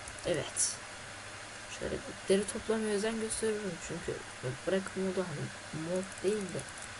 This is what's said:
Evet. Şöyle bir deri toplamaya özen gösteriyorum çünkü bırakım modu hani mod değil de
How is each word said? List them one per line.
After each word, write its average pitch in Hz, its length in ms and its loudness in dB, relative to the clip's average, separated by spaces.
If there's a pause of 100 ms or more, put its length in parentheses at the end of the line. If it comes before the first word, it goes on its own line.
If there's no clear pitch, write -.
(260)
Evet. - 500 2 (1040)
Şöyle - 140 -2
bir - 340 -6
deri 196 240 8
toplamaya 220 420 2
özen 220 260 2
gösteriyorum 214 520 2 (160)
çünkü - 300 -2 (480)
bırakım 190 360 2
modu 190 260 4
hani 143 180 -2 (420)
mod 185 160 2 (180)
değil 208 200 4 (120)
de 143 60 0 (400)